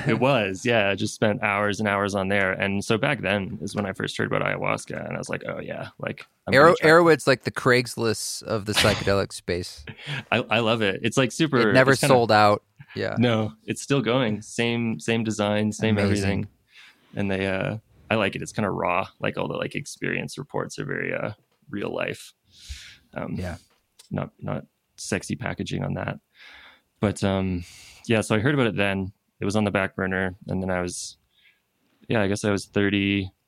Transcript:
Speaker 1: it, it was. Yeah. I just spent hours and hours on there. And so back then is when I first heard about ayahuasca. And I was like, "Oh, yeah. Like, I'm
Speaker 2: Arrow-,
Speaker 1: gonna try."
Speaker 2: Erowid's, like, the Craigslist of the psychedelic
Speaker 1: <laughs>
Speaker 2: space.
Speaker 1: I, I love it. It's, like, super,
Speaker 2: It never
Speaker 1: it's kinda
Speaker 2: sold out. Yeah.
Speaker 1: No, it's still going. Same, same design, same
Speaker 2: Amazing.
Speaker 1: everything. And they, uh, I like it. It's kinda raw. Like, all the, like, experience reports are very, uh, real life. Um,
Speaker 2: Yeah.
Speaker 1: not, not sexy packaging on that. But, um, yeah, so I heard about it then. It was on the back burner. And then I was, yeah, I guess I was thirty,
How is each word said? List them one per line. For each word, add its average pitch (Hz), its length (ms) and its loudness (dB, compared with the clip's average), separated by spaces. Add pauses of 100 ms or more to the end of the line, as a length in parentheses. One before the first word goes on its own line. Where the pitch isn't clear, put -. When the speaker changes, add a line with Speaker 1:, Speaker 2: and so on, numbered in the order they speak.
Speaker 1:
it, - 60 0
it 110 80 2
was. 110 440 0
Yeah. 113 260 4
I 98 60 4
just 107 200 2
spent 104 260 2
hours 104 380 0
and 107 100 2
hours 101 240 2
on 95 140 0
there. 98 240 2
And 98 340 -2
so 117 100 2
back 135 260 0
then 95 420 -2
is 104 120 -8
when 104 120 -2
I 95 60 -6
first 101 220 -6
heard 107 160 -2
about 98 120 2
ayahuasca. 50 640 -4
And 87 80 -6
I - 20 -6
was - 100 -8
like, - 200 -6
"Oh, - 120 -6
yeah. 85 280 -10 (100)
Like, - 260 -8 (220)
I'm 98 80 -2
Speaker 2:
Arrow-, 139 140 8
Speaker 1:
gonna 180 100 8
try." 151 140 4
Speaker 2:
Erowid's, 165 340 6
like, 131 200 2
the 110 60 -4
Craigslist 120 920 0
of 104 220 -4
the 104 80 -2
psychedelic 98 600 2
Speaker 1:
<laughs> - 0 -
Speaker 2:
space. - 500 -6 (480)
Speaker 1:
I, 113 200 0
I 110 80 2
love 113 240 2
it. 95 180 0
It's, 117 160 0
like, 131 140 2
super, 131 400 2
Speaker 2:
It - 20 2
never 131 200 6
Speaker 1:
it's - 80 0
kinda 143 120 4
Speaker 2:
sold 117 180 4
out. 104 320 6 (320)
Yeah. 104 220 -4
Speaker 1:
No, 110 360 2 (120)
it's 113 160 -6
still 139 200 0
going. 110 420 0
Same, 117 560 -2
same 117 240 0
design, 104 480 0
same 110 260 0
Speaker 2:
Amazing. 101 140 2
Speaker 1:
everything. 98 360 0 (680)
And 101 160 -2
they, 95 160 -2
uh, 98 300 -2 (340)
I 110 40 2
like 98 200 0
it. 92 80 -6
It's - 100 -12
kinda 104 160 -2
raw. 90 380 0 (120)
Like, 107 200 -4
all 92 80 -2
the, - 100 -4
like, - 160 -6
experience - 640 -6
reports - 400 -6
are 101 80 -6
very, 87 260 -6
uh, 98 200 -4 (400)
real 101 200 -6
life. 87 420 -8 (840)
Um, - 180 -8
Speaker 2:
Yeah. 90 240 -8 (540)
Speaker 1:
not, - 180 -6 (100)
not - 280 -8 (280)
sexy - 400 -6
packaging 95 480 -6
on 95 120 -4
that. 98 240 -6 (800)
But, 101 240 -2
um, 95 400 0 (440)
yeah, 110 140 4
so 113 140 0
I 107 40 4
heard 139 160 2
about 127 120 4
it 95 100 -2
then. 98 340 0 (300)
It 98 40 -4
was 101 120 0
on 104 80 2
the 98 40 2
back 95 280 -2
burner. 95 380 -2 (120)
And 95 160 -2
then 92 80 -4
I 90 100 -2
was, - 360 -8 (880)
yeah, 117 140 2
I 98 60 2
guess 101 180 -2
I 101 60 4
was 98 140 0
thirty, 98 680 0 (160)